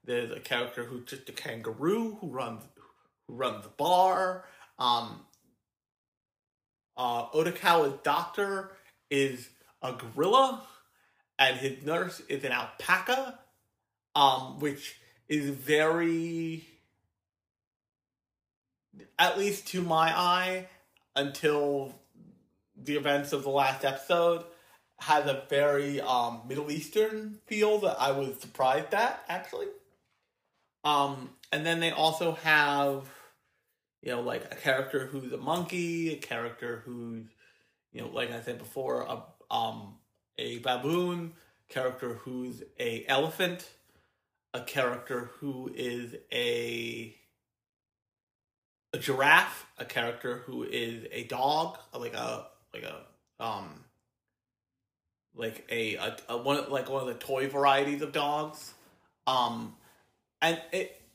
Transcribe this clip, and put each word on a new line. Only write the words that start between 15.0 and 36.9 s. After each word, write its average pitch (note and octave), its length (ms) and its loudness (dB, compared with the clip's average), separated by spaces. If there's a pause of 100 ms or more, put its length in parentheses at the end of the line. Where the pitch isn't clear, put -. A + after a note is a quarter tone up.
is C#3+ 220 0
very, E3 1160 2 (2500)
at F3+ 200 6
least G3 300 -2
to F3+ 140 -2
my D#3+ 260 4 (100)
eye, F#3 500 2 (480)
until C#3+ 760 0 (840)
the D3 200 -4
events C#3+ 360 2
of C3+ 120 -2
the C#3 40 -2
last C3+ 360 2
episode, E3+ 600 2 (540)
has D3+ 280 4
a C3+ 220 0
very, C#3+ 520 4
um, A#2+ 480 0
Middle D3 240 -4
Eastern G#3+ 720 -2
feel G#3+ 320 4
that G3 220 2
I C3+ 100 4
was C3+ 300 -2
surprised C#3 520 0
at, A3+ 360 2
actually. F#3 400 -6 (1120)
Um, C#3 480 2 (220)
and D3 120 -2
then E3 140 2
they E3 140 2
also D#3+ 400 2
have, C#3+ 720 4 (1000)
you B2 80 -8
know, A#2+ 100 -2
like, A#2+ 320 -6
a - 40 -10
character C3 500 0
who's C3 260 -8
a C3 40 -6
monkey, E3+ 760 -2
a C#3+ 40 -6
character A#2 680 -8
who's, A#2 420 -10 (640)